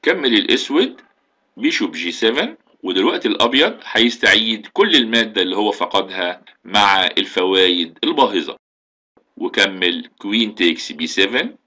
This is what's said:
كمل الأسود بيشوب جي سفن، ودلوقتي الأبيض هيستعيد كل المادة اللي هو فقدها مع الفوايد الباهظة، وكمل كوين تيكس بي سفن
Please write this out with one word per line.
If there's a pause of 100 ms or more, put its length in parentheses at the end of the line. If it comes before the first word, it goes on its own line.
كمل
الأسود (560)
بيشوب
جي
سفن، (260)
ودلوقتي
الأبيض
هيستعيد
كل
المادة
اللي
هو
فقدها (220)
مع
الفوايد
الباهظة، (800)
وكمل (100)
كوين
تيكس
بي
سفن (120)